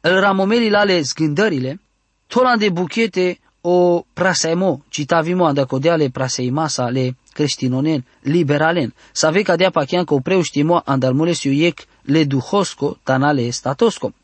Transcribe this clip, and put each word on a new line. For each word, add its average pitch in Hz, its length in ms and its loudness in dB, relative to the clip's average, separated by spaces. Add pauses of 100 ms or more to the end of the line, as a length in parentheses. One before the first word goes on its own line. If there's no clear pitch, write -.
îl 185 200 2
ramomeli 202 500 2
lale 202 300 2
zgândările, 151 800 -2 (460)
tolan 247 320 2
de 208 120 2
buchete, 180 680 -2 (240)
o 175 500 2
praseimo, 170 760 0
citavimo 170 560 0
andacodeale 143 640 0
praseimasa 131 800 -4
le 127 280 -2 (160)
creștinonen, 139 720 -2 (160)
liberalen, 151 720 0 (180)
sa 156 180 2
ve 185 120 2
cadea 185 280 2
pachean 175 340 0
că 151 100 0
opreu 170 260 0
știmo 160 440 0
andalmule 135 480 0
siuiec 156 480 0 (220)
le 156 220 2
duhosco, 143 760 -2
tanale 131 480 0
statosco. 135 640 -2 (120)